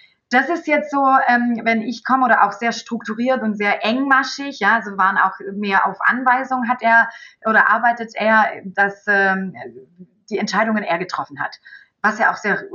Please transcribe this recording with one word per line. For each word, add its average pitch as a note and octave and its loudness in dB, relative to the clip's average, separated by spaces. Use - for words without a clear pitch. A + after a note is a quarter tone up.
Das C4+ 2
ist E4 -4
jetzt D4+ 0
so, C#4 2
ähm, A#3+ 2
wenn A3+ 0
ich A3+ -8
komme C4 2
oder A3+ 4
auch G3+ -2
sehr A#3 -2
strukturiert A#3 -4
und A3 -2
sehr G#3 -2
engmaschig, C4+ 0
ja, G#3 4
also G3+ -4
waren G3 2
auch F#3+ 2
mehr G3 0
auf F#3+ -4
Anweisung B3+ 0
hat A#3+ -4
er A3+ 4
oder A3 4
arbeitet A#3 0
er, A3 2
dass, G3 -2
ähm, F#3+ 0
die A3 -2
Entscheidungen G#3+ -2
er E3+ -2
getroffen C#3+ -8
hat. - -10
Was G#3+ 0
er F3 2
auch F3+ -10
sehr G3 -4